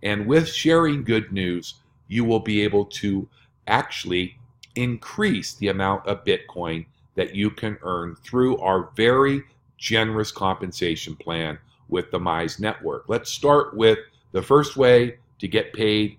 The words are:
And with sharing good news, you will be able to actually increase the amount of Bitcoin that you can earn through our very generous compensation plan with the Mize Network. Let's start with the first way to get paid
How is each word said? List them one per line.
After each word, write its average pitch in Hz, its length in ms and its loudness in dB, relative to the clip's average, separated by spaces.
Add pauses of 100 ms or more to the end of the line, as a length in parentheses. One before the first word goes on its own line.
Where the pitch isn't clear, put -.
And 104 240 -4
with 156 240 2
sharing 156 540 2
good 113 280 0
news, 90 440 -4 (320)
you 117 180 -2
will 113 140 2
be 104 220 0
able 101 240 2
to 98 420 -4 (400)
actually 92 720 -2 (380)
increase 123 800 -4
the 101 160 -4
amount 95 380 0
of 98 180 -4
Bitcoin 85 600 -4 (300)
that 92 200 -4
you 104 140 0
can 107 340 -8
earn 87 320 -6
through 127 420 0
our 92 380 0
very 135 480 2 (340)
generous 110 540 0
compensation 90 840 -4
plan 82 420 -6 (320)
with 87 220 -2
the 92 80 -2
Mize 85 400 -4
Network. 101 480 -6
Let's 117 220 -4
start 143 460 2
with 110 240 6 (320)
the 92 100 -2
first 143 340 4
way 123 420 6 (220)
to 98 80 -6
get 107 260 -2
paid 107 460 0